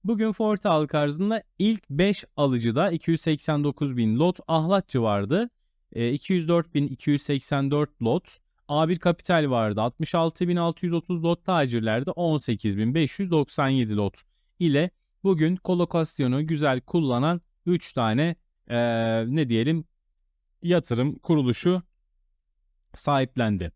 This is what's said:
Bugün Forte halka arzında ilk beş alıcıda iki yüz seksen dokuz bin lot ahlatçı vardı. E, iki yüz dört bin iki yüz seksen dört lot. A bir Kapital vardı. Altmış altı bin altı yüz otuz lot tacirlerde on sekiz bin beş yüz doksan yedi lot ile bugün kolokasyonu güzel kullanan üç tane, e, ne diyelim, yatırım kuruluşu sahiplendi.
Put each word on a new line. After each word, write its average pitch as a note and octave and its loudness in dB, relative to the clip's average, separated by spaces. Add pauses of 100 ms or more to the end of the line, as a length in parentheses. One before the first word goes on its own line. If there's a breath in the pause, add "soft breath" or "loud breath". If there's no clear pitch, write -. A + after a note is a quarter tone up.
Bugün A3 0
Forte G#3+ 0
halka D3+ 2
arzında F#3 -2 (160)
ilk G#3+ 0
beş F3+ 0 (120)
alıcıda C3 2
iki E3 -2
yüz E3 2
seksen D3+ 0
dokuz C#3 -2
bin A2+ 2
lot F3 2
ahlatçı D#3+ 0
vardı. A2 0 (420)
E, A#2 -2
iki D3 -4
yüz E3 0
dört E3+ 0
bin C#3+ 0
iki C3+ -6
yüz C#3+ 2
seksen C#3 -2
dört D3 -2
lot. A#2+ -2 (340)
A D#3 0
bir F3 0
Kapital E3+ 0
vardı. A2 0
Altmış B2 -4
altı E3 0
bin F3 0
altı E3+ -2
yüz E3+ -2
otuz E3+ -4
lot E3+ -2
tacirlerde B2+ 0
on E3 0
sekiz G#2 -2
bin A#2 0
beş D#3 0
yüz F#3 -4
doksan D3 0
yedi A#2 0
lot G2+ -2 (380)
ile E3 2 (320)
bugün F3+ 2
kolokasyonu D#3+ 0
güzel D3 0
kullanan D#3 0 (240)
üç F3 -2
tane, C3+ 0 (340)
e, A#2+ -2 (500)
ne C#3 0
diyelim, C#3 0 (760)
yatırım D3 0
kuruluşu E3 0 (1120)
sahiplendi. A#2 -2